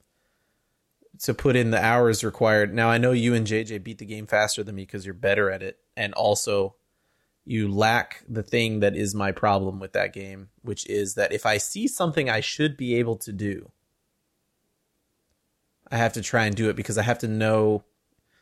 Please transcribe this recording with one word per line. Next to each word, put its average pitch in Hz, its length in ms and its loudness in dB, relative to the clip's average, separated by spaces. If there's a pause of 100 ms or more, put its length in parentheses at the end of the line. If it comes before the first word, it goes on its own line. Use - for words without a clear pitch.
(1200)
to 127 100 -2
put 127 220 2
in 117 160 4
the 107 120 2
hours 117 400 4
required. 107 520 2
Now, 113 160 4
I 117 80 4
know 127 120 4
you 120 220 2
and 110 140 2
J 110 160 0
J 107 160 -10
beat 101 180 -14
the 107 80 -14
game 107 220 -12
faster 107 360 2
than 101 120 -10
me 95 100 -10
'cause 98 180 -12
you're 95 120 -12
better 98 340 2
at 95 140 -6
it. 95 160 -12 (180)
And 104 160 -4
also, 101 640 0 (680)
you 110 240 0
lack 110 600 0
the 110 120 -4
thing 110 380 0
that 101 160 4
is 101 180 -2
my 98 200 0
problem 98 440 0
with 95 140 -12
that 98 220 -2
game, 98 340 -16 (140)
which - 260 -8
is 101 280 -2
that 98 180 0
if 101 120 -4
I 107 120 2
see 208 320 -4
something 156 400 -2
I 110 100 0
should 147 380 -2
be 123 180 -2
able 117 220 0
to 107 160 -12
do, 101 360 -6 (2250)
I 120 60 -2
have 117 160 2
to 113 80 -6
try 113 240 0
and 104 100 -2
do 110 140 0
it 101 60 -2
because 107 220 -4
I 110 60 2
have 117 160 0
to 120 80 -4
know 107 560 2 (580)